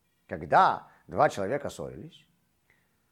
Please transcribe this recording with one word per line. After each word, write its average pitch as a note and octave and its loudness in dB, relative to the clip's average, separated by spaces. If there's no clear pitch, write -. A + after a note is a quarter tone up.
Когда F#2+ 2
два G#2+ 2
человека G2+ -4
ссорились, D#2+ -14